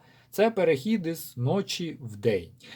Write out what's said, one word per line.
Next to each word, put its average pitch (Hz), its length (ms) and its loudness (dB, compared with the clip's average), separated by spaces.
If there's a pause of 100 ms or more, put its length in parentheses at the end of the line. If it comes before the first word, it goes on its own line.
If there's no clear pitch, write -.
(300)
Це 220 200 4
перехід 180 560 2
із 165 300 -8
ночі 165 640 -2
в 107 160 -12
день. 101 320 0 (260)